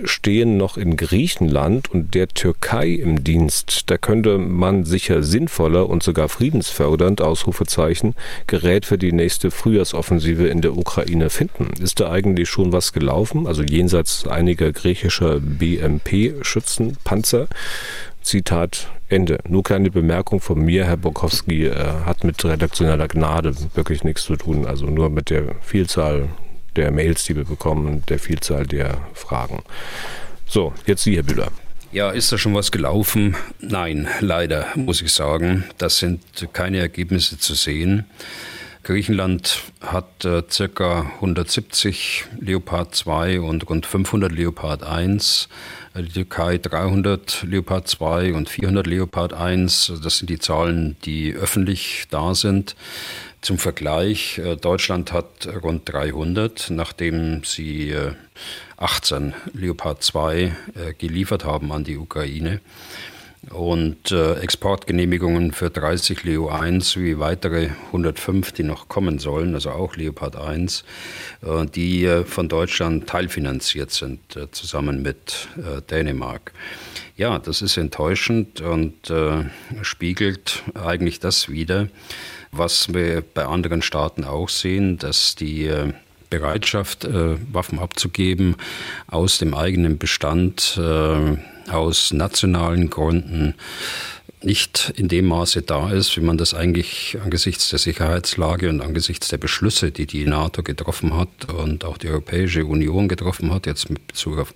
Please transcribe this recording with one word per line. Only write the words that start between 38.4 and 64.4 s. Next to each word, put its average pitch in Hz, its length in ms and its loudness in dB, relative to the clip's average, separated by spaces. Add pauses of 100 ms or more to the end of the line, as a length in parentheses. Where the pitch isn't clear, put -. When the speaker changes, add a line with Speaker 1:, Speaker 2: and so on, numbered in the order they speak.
Speaker 2:
Griechenland 95 800 0 (180)
hat, - 420 -6
äh, 87 260 2
circa 87 680 0
hundertsiebzig - 1080 -2 (140)
Leopard 87 540 -4
zwei 85 480 0
und 80 280 -2
rund 82 180 -2
fünfhundert 98 440 0
Leopard 80 520 -4
eins. 90 680 0 (480)
Die 87 120 -6
Türkei 87 500 -2
dreihundert 95 840 0
Leopard 92 440 -2
zwei 85 460 0
und 78 160 -2
vierhundert 98 360 0
Leopard 87 480 -2
eins. 90 580 0 (120)
Das 82 160 0
sind 90 100 -8
die 85 100 -2
Zahlen, 82 560 0 (100)
die 78 280 -2
öffentlich - 800 -2
da 80 240 0
sind. 98 400 0 (640)
Zum 92 160 -2
Vergleich, 82 800 -2
äh, 85 180 -4
Deutschland 90 560 -2
hat - 380 -6 (140)
rund 80 280 -4
dreihundert, 80 800 -2
nachdem 82 760 -4
sie, 76 460 -6
äh, 71 240 -4 (640)
achtzehn 71 560 -2 (200)
Leopard 87 480 -4
zwei, 82 520 0 (220)
äh, 85 220 -8
geliefert 85 460 -2
haben 73 280 -4
an 76 120 -4
die 73 140 -8
Ukraine. 78 640 -6 (920)
Und, 85 600 -2
äh, 82 280 4
Exportgenehmigungen 87 1120 0